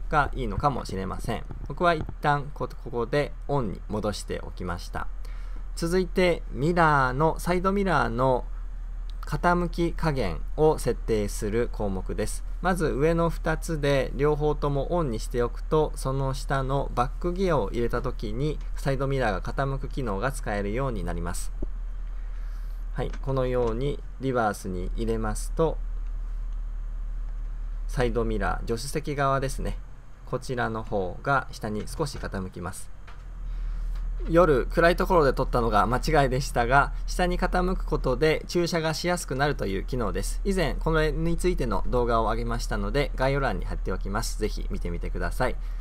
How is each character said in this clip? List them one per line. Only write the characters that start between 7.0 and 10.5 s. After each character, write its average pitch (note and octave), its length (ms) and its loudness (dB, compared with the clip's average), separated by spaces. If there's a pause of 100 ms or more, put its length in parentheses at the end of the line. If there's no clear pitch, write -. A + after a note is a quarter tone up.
ー - 20 -2
の、 D3+ 260 2
サ F3 160 0
イ F3+ 80 2
ド F#3+ 80 2
ミ G3+ 140 2
ラ D3 220 4
ー - 20 0
の B2+ 360 2 (800)
傾 F3 440 2
き E3+ 240 0
加 - 180 2
減 G#2 300 0 (160)